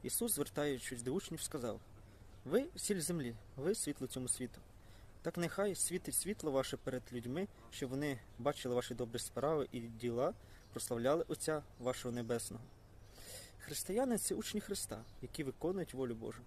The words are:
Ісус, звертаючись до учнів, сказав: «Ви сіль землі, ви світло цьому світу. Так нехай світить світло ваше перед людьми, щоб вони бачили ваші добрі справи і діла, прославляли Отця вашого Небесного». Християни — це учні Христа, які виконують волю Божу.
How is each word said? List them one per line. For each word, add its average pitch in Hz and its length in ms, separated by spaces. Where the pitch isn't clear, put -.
Ісус, 226 320
звертаючись 143 680
до 123 80
учнів, 170 320
сказав: 117 380
«Ви 214 220
сіль 190 240
землі, 143 340
ви 160 180
світло 143 320
цьому 127 220
світу. - 320
Так - 140
нехай 175 380
світить - 400
світло 175 360
ваше 135 260
перед 127 260
людьми, 123 360
щоб 131 200
вони 139 280
бачили 123 360
ваші 123 200
добрі 117 240
справи 139 540
і 123 80
діла, 117 540
прославляли 127 560
Отця 156 340
вашого 123 360
Небесного». 117 480
Християни — 220 600
це - 160
учні 214 260
Христа, 117 440
які 143 220
виконують 160 500
волю 127 200
Божу. 113 320